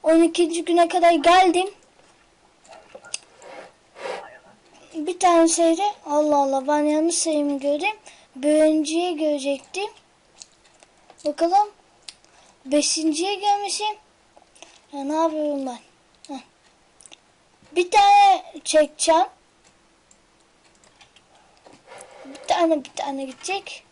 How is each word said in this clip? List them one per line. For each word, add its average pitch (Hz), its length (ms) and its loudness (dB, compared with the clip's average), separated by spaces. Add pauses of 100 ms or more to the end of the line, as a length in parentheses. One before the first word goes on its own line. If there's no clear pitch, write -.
on 330 180 6
ikinci 330 440 0
güne 339 220 2
kadar 339 240 2
geldim. 359 580 4 (3250)
Bir 330 260 -8
tane 339 280 4
seyre, 339 460 0 (120)
Allah 302 320 0
Allah, 269 300 0
ben 294 120 0
yanlış 311 380 0
sayımı 294 420 -2
gördüm. 302 380 -4 (380)
Birinciye 311 760 0
görecektim. 294 800 -6 (1400)
Bakalım. 349 460 0 (920)
Beşinciye 311 680 -2
gelmişim. 403 600 -4 (1000)
Ya 277 100 -10
ne 277 100 -6
yapıyorum 302 520 -4
ben? 240 140 -12 (480)
Heh. 269 140 -16 (1300)
Bir 359 200 -2
tane 403 640 4 (100)
çekeceğim. 320 640 2 (3000)
Bir - 220 -20
tane, 320 360 0
bir - 120 -20
tane 269 300 -8
gidecek. - 680 -12